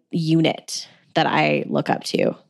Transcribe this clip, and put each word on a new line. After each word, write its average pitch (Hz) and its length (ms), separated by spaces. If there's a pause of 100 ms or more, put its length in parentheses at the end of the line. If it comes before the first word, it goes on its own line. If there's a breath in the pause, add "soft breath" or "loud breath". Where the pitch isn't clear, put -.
(100)
unit 160 800 (260 soft breath)
that 160 120
I 151 420
look - 220
up - 140
to. - 300 (160)